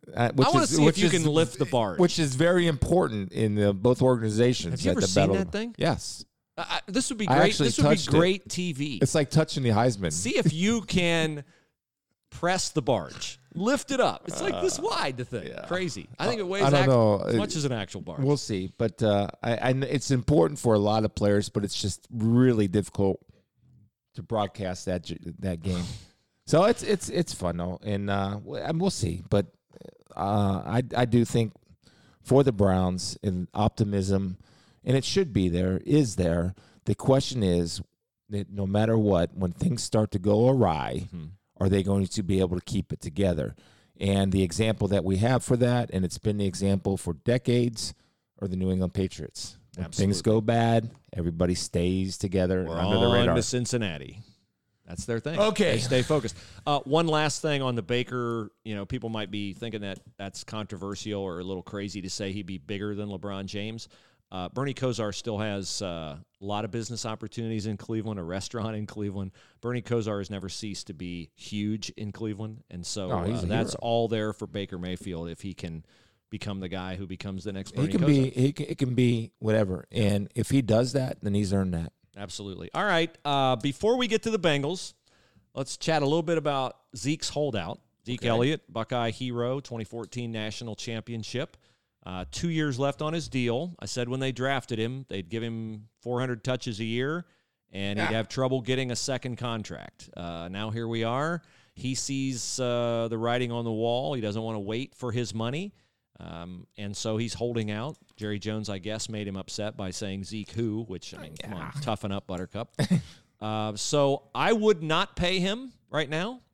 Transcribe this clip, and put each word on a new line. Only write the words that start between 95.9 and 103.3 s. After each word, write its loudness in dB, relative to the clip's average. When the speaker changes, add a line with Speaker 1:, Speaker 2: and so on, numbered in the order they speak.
Speaker 1:
four -4
hundred -4
touches -4
a -2
year, -4
and -4
he'd 0
Speaker 2:
Yeah. 0
Speaker 1:
have -2
trouble -2
getting -2
a -4
second -6
contract. -10
Uh, -10
now -6
here -4
we -2
are. -2
He -6
sees, -4
uh, 0
the -4
writing 0